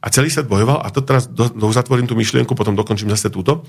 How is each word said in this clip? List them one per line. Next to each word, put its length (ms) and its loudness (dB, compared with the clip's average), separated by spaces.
A 60 -6
celý 180 2
svet 180 -2
bojoval, 360 2
a 80 -6
to 100 -2
teraz 260 2
do-, 220 -2
do-, 220 0
uzatvorím 360 2
tú 80 -4
myšlienku, 380 0
potom 220 0
dokončím 360 -2
zase 200 0
túto, 400 -2